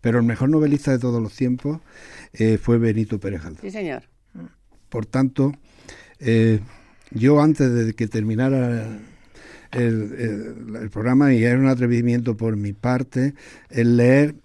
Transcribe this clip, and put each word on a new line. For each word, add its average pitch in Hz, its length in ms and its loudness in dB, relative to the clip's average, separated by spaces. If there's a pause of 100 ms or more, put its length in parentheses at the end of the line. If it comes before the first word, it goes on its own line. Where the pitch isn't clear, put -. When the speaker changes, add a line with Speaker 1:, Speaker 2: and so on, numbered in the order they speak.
Speaker 1:
Pero 117 180 0
el 117 60 2
mejor 120 240 0
novelista 147 420 2
de 127 80 0
todos 120 220 -2
los 107 140 -6
tiempos, 131 440 -4 (540)
eh, 110 280 0
fue 117 160 2
Benito 110 420 -2
Pérez 98 220 -8
Galdós. 82 200 -16
Speaker 2:
Sí, 196 100 -12
señor. 180 320 -8 (840)
Speaker 1:
Por 110 180 -6
tanto, 135 460 -2 (680)
eh, 113 400 2 (520)
yo 139 300 4
antes 147 320 2
de 113 200 0
que 113 140 -4
terminara 117 800 -2 (840)
el, 123 100 -4
el, 113 1040 -4
el 104 80 -10
programa, 127 420 2
y 113 100 4
era 120 140 2
un 135 100 4
atrevimiento 120 680 0
por 113 200 -2
mi 101 160 -6
parte, 127 600 -2 (360)
el 120 280 2
leer 139 480 4